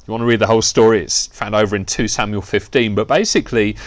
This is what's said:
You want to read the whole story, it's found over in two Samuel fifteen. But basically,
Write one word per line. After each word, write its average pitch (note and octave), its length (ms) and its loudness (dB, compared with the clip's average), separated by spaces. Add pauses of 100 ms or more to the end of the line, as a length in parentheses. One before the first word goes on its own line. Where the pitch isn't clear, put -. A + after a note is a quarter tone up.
You G#2+ 60 -8
want A#2 100 -4
to A#2 40 0
read A#2 140 4
the G#2+ 60 2
whole A2+ 160 4
story, A2+ 400 4
it's - 260 -6
found G#2 260 -8
over G#2 200 2
in G2 100 -4
two A2+ 240 -4
Samuel G#2 340 -4
fifteen. G#2+ 540 -2
But G#2 120 -2
basically, C3 680 0 (100)